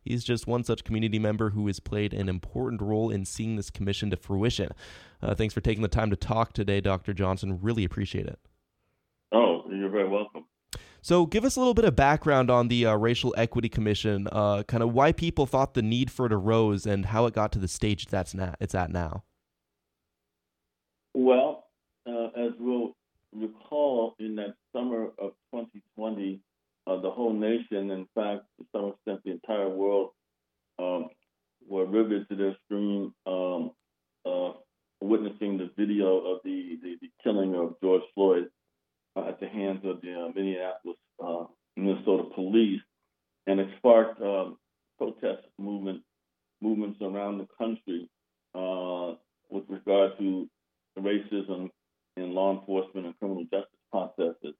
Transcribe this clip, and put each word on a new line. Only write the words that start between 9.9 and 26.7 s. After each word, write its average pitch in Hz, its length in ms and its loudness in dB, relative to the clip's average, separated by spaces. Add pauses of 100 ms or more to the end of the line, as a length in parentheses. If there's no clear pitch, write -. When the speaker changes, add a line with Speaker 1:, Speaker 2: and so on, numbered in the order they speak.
Speaker 2:
welcome. 104 380 -4 (560)
Speaker 1:
So 175 240 6
give 208 180 0
us 262 140 2
a - 20 0
little 247 140 4
bit 220 120 6
of 127 100 6
background 139 540 6
on 120 200 6
the, 120 160 4
uh, 110 100 6
Racial 117 420 2
Equity 117 320 2
Commission, 104 600 0
uh, 104 320 2
kind 117 180 0
of 117 120 4
why 139 180 8
people 165 340 0
thought 135 280 2
the 123 80 2
need 120 280 2
for 127 160 -2
it 110 80 2
arose 107 520 2
and 98 220 0
how 110 180 4
it 110 80 0
got 107 200 0
to 107 60 0
the 92 80 -2
stage - 400 -2
that's 92 260 -2
na-, 92 280 -4
it's - 140 -4
at 85 160 -2
now. 87 320 -4 (1900)
Speaker 2:
Well, 131 520 4 (400)
uh, 117 280 -4
as 120 240 -4
we'll 120 360 -2 (380)
recall, 113 840 -2
in 110 180 -6
that 104 180 -8 (200)
summer 120 340 -2 (100)
of 98 140 -8 (180)
twenty 113 320 -12 (120)
twenty, 101 460 -6 (460)